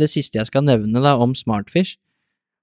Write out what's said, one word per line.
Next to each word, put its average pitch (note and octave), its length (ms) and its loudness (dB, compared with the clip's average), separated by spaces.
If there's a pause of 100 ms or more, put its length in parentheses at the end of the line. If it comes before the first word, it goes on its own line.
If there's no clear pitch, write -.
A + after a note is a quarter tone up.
det D3+ 100 2
siste - 240 -6
jeg A2 140 -4
skal C#3 180 0
nevne A2 320 2
da C#3+ 240 4
om B2+ 120 0
Smartfish, A2+ 600 -4 (680)